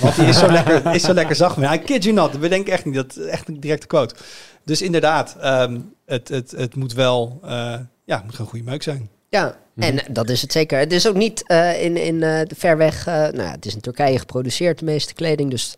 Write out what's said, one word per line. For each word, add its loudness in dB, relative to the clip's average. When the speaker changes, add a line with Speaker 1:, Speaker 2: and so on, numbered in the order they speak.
Speaker 1:
Want 4
die 6
is 6
zo 8
Speaker 2:
<laughs> 6
Speaker 1:
lekker, 2
is 2
zo 4
lekker 2
zacht. 2
Maar 0
I 0
kid -2
you 2
not, 4
dat -8
bedenk 0
ik -6
echt 0
niet, -4
dat -6
is -10
echt -8
een -10
directe -4
quote. 0
Dus -2
inderdaad, 0
ehm, 0
het, -6
het, -6
het -8
moet -6
wel, 0
eh, -14
ja, -4
het -8
moet -16
gewoon -10
goede -10
meuk -8
zijn. -8
Speaker 2:
Ja, 0
Speaker 3:
Mhm. -2
Speaker 2:
en -6
dat -2
is 0
het -8
zeker. 0
Het 0
is 2
ook 2
niet, 0
eh, 4
in, 0
in, 0
eh, 0
de -10
ver 2
weg, 0
eh, -2
nou 0
ja, -6
het -14
is -8
in -12
Turkije 0
geproduceerd, -2
de -10
meeste -4
kleding. -2
Dus, -6